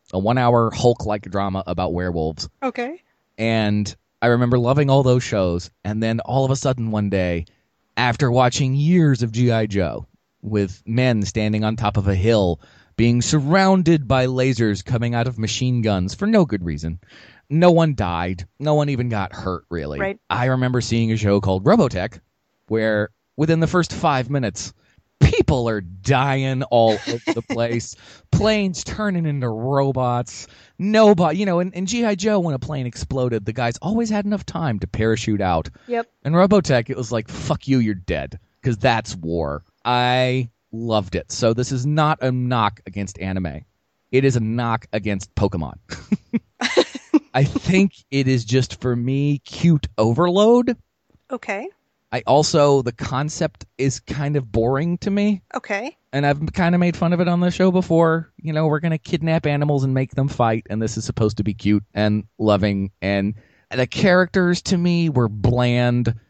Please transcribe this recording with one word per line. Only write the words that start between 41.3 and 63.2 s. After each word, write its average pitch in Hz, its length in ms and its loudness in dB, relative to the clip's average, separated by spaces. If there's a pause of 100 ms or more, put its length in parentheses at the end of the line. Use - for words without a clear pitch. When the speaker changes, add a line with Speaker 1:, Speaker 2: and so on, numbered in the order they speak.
Speaker 1:
So 117 200 2
this 123 200 -4
is 127 120 -2
not 151 380 0
a 131 80 0
knock 123 560 0
against 95 320 -8
anime. 90 440 -6 (500)
It 131 120 4
is 131 120 4
a 120 40 0
knock 113 520 -2
against 104 420 -4
Pokemon. 85 480 -2
<laughs> - 1500 -4
I 135 100 4
think 190 500 2 (160)
it 139 160 0
is 127 180 2
just, 123 360 -2
for 127 160 -2
me, 139 420 0
cute - 480 2 (120)
overload. 196 800 4 (540)
Speaker 2:
Okay. 233 380 -8 (440)
Speaker 1:
I 123 140 -4
also, 143 560 4
the 120 100 -4
concept 151 720 -6 (120)
is 131 220 -2
kind 151 340 -6
of 127 160 -4
boring 135 480 0
to - 120 -6
me. 202 320 0 (120)
Speaker 2:
Okay. 233 420 -8 (160)
Speaker 1:
And 143 140 0
I've 143 140 0 (120)
kinda 175 240 2
made 175 200 0
fun 170 160 0
of 170 80 2
it 175 80 0
on 175 100 2
the 180 140 0
show 185 180 2
before. 165 640 2 (100)
You 156 100 -6
know, 156 140 0
we're 151 140 0
gonna 160 180 -2
kidnap 160 480 -2
animals 147 380 0
and 131 100 0
make 131 220 -2
them 135 100 0
fight, 113 420 0
and 110 140 -4
this 110 140 -4
is 110 80 -4
supposed 107 320 0
to 104 80 -2
be 101 100 -2
cute 104 300 2 (100)
and 104 300 0 (140)
loving, 101 520 2 (100)
and 98 340 -2 (380)